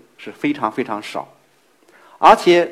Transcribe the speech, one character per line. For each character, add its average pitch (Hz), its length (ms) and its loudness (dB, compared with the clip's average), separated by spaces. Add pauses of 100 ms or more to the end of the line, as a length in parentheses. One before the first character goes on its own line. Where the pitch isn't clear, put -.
(180)
是 104 140 -20
非 147 200 -6
常 117 180 -6
非 127 120 -8
常 107 180 -8
少。 - 320 -14 (880)
而 190 160 6
且 175 380 2